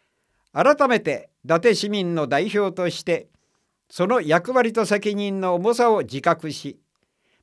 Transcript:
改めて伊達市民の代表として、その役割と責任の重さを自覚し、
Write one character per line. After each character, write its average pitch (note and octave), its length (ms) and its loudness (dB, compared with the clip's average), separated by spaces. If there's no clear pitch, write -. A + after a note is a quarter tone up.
改 C4+ 360 4
め A#3 120 2
て - 300 -4
伊 B2 40 -10
達 E3+ 280 4
市 G#3 120 -4
民 F#3 260 -2
の D3+ 120 -2
代 D3 280 0
表 G3 200 0
と F3 160 -2
し - 120 -10
て、 - 260 -4
そ F3 180 -2
の A#3+ 140 2
役 E3+ 320 0
割 A#3+ 200 2
と A3+ 120 0
責 G#3 300 -2
任 G3 260 -4
の F#3 140 0
重 G3+ 200 0
さ A#3+ 180 2
を G3 80 2
自 C3 200 -6
覚 E3 320 -2
し、 - 260 -14